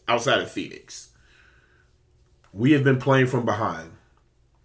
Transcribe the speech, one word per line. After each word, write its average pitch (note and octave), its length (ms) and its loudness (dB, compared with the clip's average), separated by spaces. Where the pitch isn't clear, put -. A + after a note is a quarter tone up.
outside A#2 340 0
of F2 100 -8
Phoenix. - 600 -12
We A#2+ 200 2
have C#3 120 4
been C3 140 4
playing C3 300 2
from B2 160 -2
behind. G2 480 -6